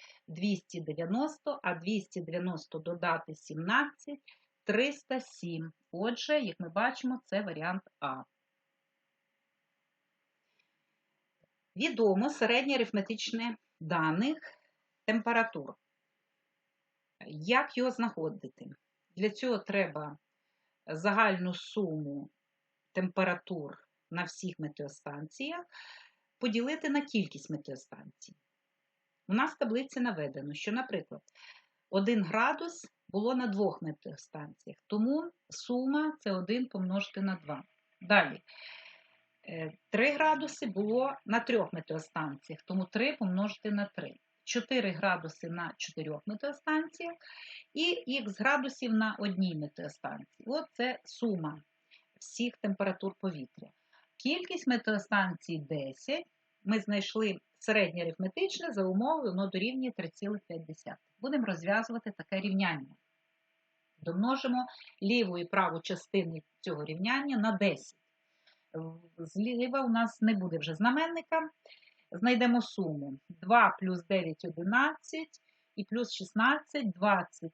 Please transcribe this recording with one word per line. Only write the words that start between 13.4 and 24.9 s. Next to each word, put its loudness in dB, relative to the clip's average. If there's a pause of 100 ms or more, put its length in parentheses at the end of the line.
даних 2 (640)
температур. 2 (1500)
Як 2
його 4
знаходити? -4 (460)
Для 2
цього 0
треба -2 (680)
загальну 2
суму -4 (640)
температур -2 (320)
на -4
всіх -8
метеостанціях -8 (720)